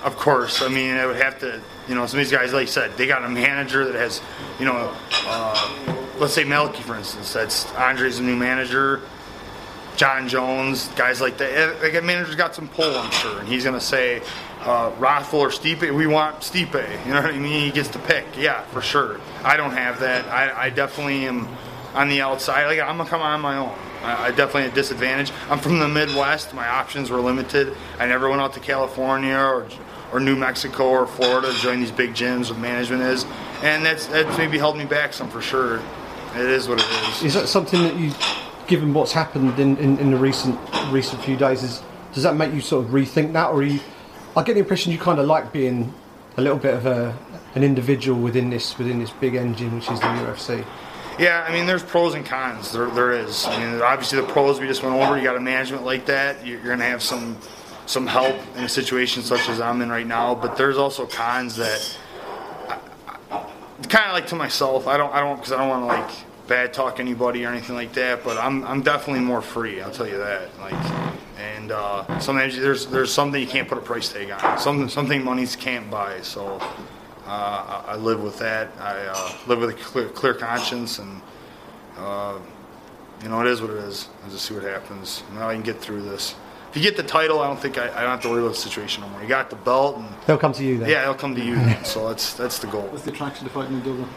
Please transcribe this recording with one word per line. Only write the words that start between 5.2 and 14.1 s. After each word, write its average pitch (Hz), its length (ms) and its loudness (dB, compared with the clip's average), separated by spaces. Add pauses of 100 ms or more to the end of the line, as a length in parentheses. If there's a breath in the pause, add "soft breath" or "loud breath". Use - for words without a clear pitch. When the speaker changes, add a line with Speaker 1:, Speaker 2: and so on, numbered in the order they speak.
Speaker 1:
uh, 113 720 -2 (220)
let's 143 160 2
say 160 100 4
Melky, 143 380 2
for 117 140 -6
instance, 104 380 -8
that's - 400 -2
Andre's 127 460 2
new 123 160 2
manager. 127 680 2 (960)
John 131 300 4
Jones, 131 680 0
guys 127 260 2
like 127 160 0
that. 135 140 0
Eh, 160 220 4 (100)
like, 160 100 4
a 170 80 4
manager's 175 340 0
got 165 200 0
some 160 140 -10
pull, 156 280 0
I'm 117 140 -4
sure, 104 280 -2
and 104 80 -8
he's 123 180 0
gonna 127 160 0
say, 123 420 0 (380 loud breath)